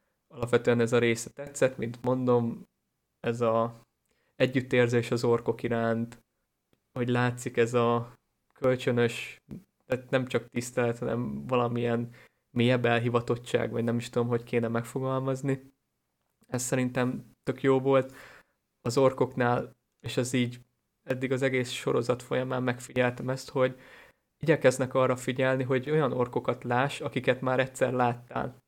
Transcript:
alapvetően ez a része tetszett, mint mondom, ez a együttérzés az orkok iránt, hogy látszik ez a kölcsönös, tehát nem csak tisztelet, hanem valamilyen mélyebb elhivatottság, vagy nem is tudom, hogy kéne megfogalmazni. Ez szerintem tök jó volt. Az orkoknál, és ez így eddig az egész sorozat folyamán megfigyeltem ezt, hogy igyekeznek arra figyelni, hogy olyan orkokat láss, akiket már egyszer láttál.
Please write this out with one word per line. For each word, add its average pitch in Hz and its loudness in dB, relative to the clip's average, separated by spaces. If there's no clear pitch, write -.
alapvetően 120 2
ez 117 2
a 123 6
része 117 0
tetszett, 139 -2
mint 120 -8
mondom, 123 0
ez 120 -4
a 117 2
együttérzés 123 2
az 120 -2
orkok 117 0
iránt, 117 -2
hogy 123 -4
látszik 123 -2
ez 117 2
a 117 2
kölcsönös, 120 0
tehát 127 -4
nem 131 0
csak 123 -2
tisztelet, 120 -2
hanem 131 -4
valamilyen 120 -2
mélyebb 123 2
elhivatottság, 117 0
vagy 113 -4
nem 117 0
is 117 -6
tudom, 117 -2
hogy 120 -2
kéne 117 -2
megfogalmazni. 131 -4
Ez 123 -6
szerintem 127 -2
tök 131 -6
jó 135 4
volt. 131 2
Az 120 -2
orkoknál, 127 2
és 117 -10
ez 123 -2
így 123 0
eddig 127 -4
az 127 -2
egész 127 0
sorozat 123 -2
folyamán 127 -2
megfigyeltem 123 -2
ezt, 131 -6
hogy 131 0
igyekeznek 139 2
arra 127 2
figyelni, 131 0
hogy 131 -2
olyan 151 2
orkokat 123 -2
láss, 123 0
akiket 127 0
már 131 0
egyszer 127 0
láttál. 123 -2